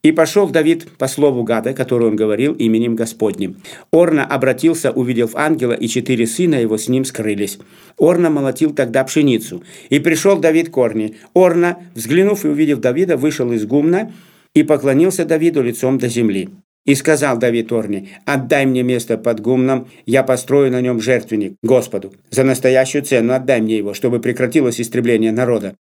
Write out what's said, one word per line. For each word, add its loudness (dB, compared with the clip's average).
И 4
пошёл 2
Давид 0
по -2
слову 0
Гада, -4
который 0
он 0
говорил 0
именем 0
Господним. -4
Орна 4
обратился, 0
увидев 0
ангела, 0
и -4
четыре -2
сына 0
его 0
с -6
ним 0
скрылись. -6
Орна 4
молотил 0
тогда 0
пшеницу. 0
И 2
пришёл 2
Давид 2
к -4
Орне. -2
Орна, 2
взглянув 0
и 2
увидев 0
Давида, 0
вышел -2
из -2
гумна 0
и 6
поклонился 2
Давиду 0
лицом -2
до -2
земли. -2
И 4
сказал 0
Давид -2
Орне: -6
«Отдай 0
мне 0
место -2
под -4
гумном, 0
я 2
построю 2
на -2
нём -2
жертвенник -2
Господу. 0
За 0
настоящую 2
цену 0
отдай 0
мне -2
его, -6
чтобы -2
прекратилось 0
истребление 0
народа». -2